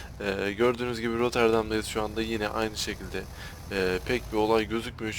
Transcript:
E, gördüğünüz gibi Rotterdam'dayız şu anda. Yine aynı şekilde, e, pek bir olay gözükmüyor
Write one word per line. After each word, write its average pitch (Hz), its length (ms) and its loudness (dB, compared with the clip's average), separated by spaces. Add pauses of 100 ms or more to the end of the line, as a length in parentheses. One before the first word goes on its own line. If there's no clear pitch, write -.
(200)
E, 98 320 0
gördüğünüz 120 500 2
gibi 117 180 0
Rotterdam'dayız 113 680 4
şu 110 180 -2
anda. 107 180 -2
Yine 110 260 0
aynı 110 300 -2
şekilde, 95 460 -6 (480)
e, 92 340 2
pek 123 260 -2
bir 110 60 0
olay 107 280 4
gözükmüyor 113 540 -4